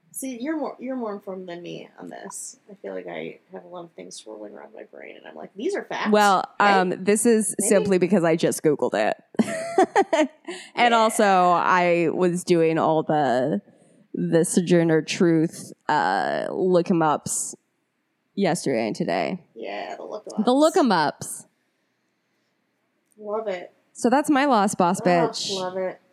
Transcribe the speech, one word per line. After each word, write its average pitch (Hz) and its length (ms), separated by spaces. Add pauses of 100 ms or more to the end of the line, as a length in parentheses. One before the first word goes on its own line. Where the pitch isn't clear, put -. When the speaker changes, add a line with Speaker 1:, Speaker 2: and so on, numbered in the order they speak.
(100)
Speaker 1:
See, 262 300
you're 311 160
more, 269 200
you're 262 200
more 220 160
informed 190 340
than 175 160
me 165 240 (100)
on 180 120
this. - 480 (120)
I 208 120
feel 196 120
like 180 140
I 165 320 (140)
have 180 100
a 175 60
lot 175 160
of 165 80
things 185 240
swirling 214 360
around 214 220
my - 80
brain, - 320
and - 100
I'm - 100
like, 78 200
"These 294 200
are 233 100
facts." 165 260
Speaker 2:
Well, 208 320 (160)
Speaker 1:
Right? 202 180
Speaker 2:
um, 185 160 (120)
this 208 200
is 220 360
Speaker 1:
Maybe. - 80
Speaker 2:
simply 190 280
because 180 280
I 165 100
just 165 260
Googled 151 340
it. 104 200 (240)
<laughs> 392 880 (460)
And 240 160
Speaker 1:
Yeah. 233 60
Speaker 2:
also, 226 260
I 175 880
was 180 320
doing 165 340
all 156 260
the, 147 580 (520)
the 170 300
Sojourner 165 600
Truth, 165 680 (160)
uh, 82 640
look 180 400
'em 165 100
ups - 540 (800)
yesterday 147 520
and 104 80
today. 90 500 (100)
Speaker 1:
Yeah, 101 400
the - 80
look - 220 (100)
'em 214 80
Speaker 2:
The 240 100
look 311 220
Speaker 1:
ups. - 100
Speaker 2:
'em 233 60
ups. - 540 (1700)
Speaker 1:
Love 214 300
it. 180 240 (220)
Speaker 2:
So - 160
that's 285 200
my 277 160
lost 214 320
boss 185 240
Speaker 1:
Oh, - 60
Speaker 2:
bitch. 190 480
Speaker 1:
love 185 220
it. 185 220 (140)